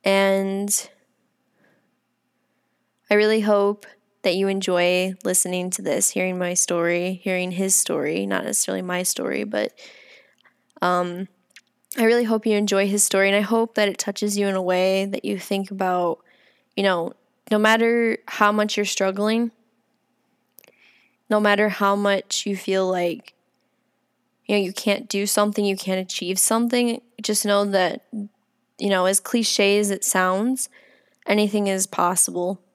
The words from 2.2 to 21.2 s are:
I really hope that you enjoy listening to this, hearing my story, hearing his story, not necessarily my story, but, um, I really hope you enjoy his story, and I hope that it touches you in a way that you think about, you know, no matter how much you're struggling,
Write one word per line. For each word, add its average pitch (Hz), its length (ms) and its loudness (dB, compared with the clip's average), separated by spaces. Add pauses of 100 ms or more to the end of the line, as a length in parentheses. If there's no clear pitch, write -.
I 208 40 6
really 214 260 4
hope 208 460 2 (360)
that 180 120 2
you 196 140 0
enjoy 185 680 0 (100)
listening 180 460 -2
to 190 120 -8
this, 190 280 -2
hearing 185 260 -4
my 180 180 -4
story, 175 680 -2
hearing 180 300 -2
his 185 220 -2
story, 147 520 -2
not 190 180 -2
necessarily 190 380 -4
my 180 220 -6
story, - 400 -4
but, 151 280 -4 (1080)
um, 180 460 -2 (680)
I 233 80 0
really 240 200 4
hope 220 200 0
you 214 120 2
enjoy 196 320 2
his 202 160 0
story, 196 240 2
and 196 80 4
I 208 40 4
hope 226 360 0
that 208 120 2
it - 100 -6
touches 202 380 -4
you 202 120 0
in 190 60 -2
a 185 80 -2
way 190 440 2
that - 180 -6
you 202 140 -4
think 196 320 -6
about, 180 480 -2 (560)
you 202 80 -2
know, 175 320 0 (360)
no 214 80 4
matter 226 680 4
how 208 260 2
much 214 240 0
you're 208 80 0
struggling, 208 680 -2 (1800)